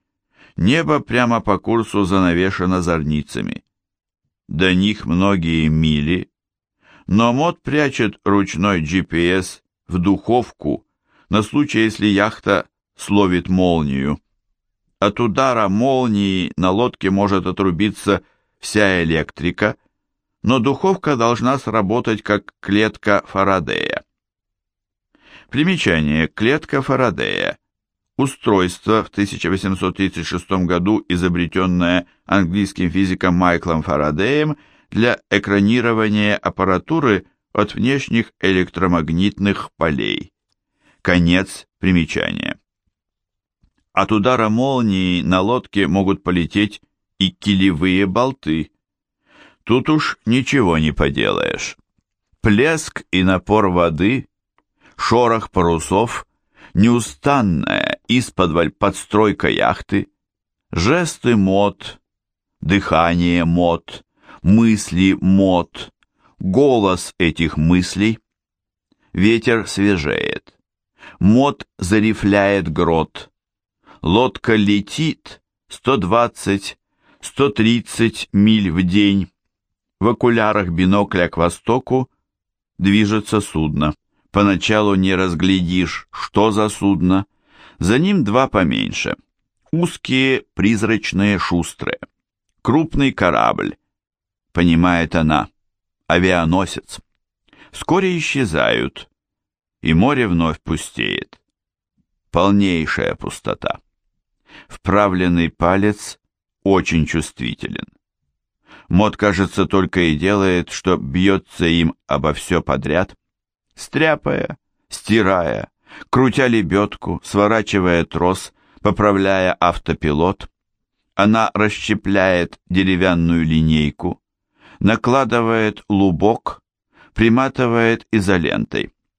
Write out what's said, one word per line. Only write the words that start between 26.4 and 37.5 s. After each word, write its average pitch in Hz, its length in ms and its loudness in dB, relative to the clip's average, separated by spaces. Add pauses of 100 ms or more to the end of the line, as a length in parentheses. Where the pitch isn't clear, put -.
Фарадея. 62 800 -2 (580)
Устройство, 107 840 0
в - 80 -14
тысяча 101 400 -4
восемьсот 92 460 -4
тридцать 90 280 -4
шестом 92 400 -4
году 90 420 0
изобретенное 90 1000 0 (180)
английским 92 640 -2
физиком 92 460 0
Майклом 87 480 0
Фарадеем 95 760 -2 (320)
для 113 300 -2 (100)
экранирования 104 1080 0
аппаратуры 95 920 -2 (260)